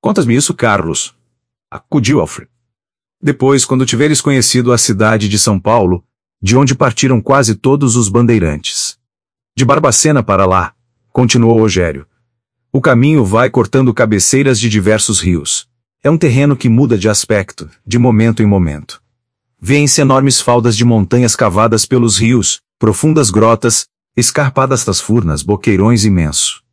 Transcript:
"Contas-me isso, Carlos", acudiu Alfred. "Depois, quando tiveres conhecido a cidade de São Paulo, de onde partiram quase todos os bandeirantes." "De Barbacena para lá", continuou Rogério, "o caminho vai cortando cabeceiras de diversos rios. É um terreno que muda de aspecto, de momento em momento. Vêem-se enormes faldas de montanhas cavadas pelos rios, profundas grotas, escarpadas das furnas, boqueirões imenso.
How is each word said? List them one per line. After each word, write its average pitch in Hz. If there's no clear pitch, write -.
"Contas-me 139
isso, 143
Carlos", 98
acudiu 131
Alfred. -
"Depois, 135
quando 131
tiveres 147
conhecido 123
a 117
cidade 107
de 104
São 101
Paulo, 95
de 104
onde 131
partiram 131
quase 135
todos 131
os 110
bandeirantes." 101
"De 131
Barbacena 135
para 98
lá", 92
continuou 117
Rogério, 85
"o 135
caminho 139
vai 110
cortando 127
cabeceiras 123
de 117
diversos 107
rios. 85
É 143
um 165
terreno 143
que 120
muda 117
de 98
aspecto, 101
de 113
momento 113
em 107
momento. 85
Vêem-se 143
enormes 131
faldas 120
de 120
montanhas 117
cavadas 110
pelos 120
rios, 117
profundas 143
grotas, 110
escarpadas 131
das 98
furnas, 82
boqueirões 104
imenso. 85